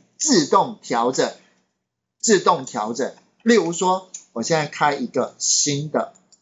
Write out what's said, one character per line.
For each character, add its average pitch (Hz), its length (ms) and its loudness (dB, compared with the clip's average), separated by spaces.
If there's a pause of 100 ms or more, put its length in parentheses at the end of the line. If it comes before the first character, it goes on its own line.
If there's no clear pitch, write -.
(200)
自 185 260 2
动 135 380 0
调 120 280 -2
整， 131 220 -2 (840)
自 202 200 4
动 175 260 0
调 113 280 -6
整。 117 220 -6 (260)
例 233 140 6
如 170 180 2
说， 185 380 -2 (220)
我 117 100 -6
现 160 160 0
在 147 80 -2
开 143 260 0
一 127 140 -6
个 - 320 -4
新 147 500 -2
的， 123 240 -4 (280)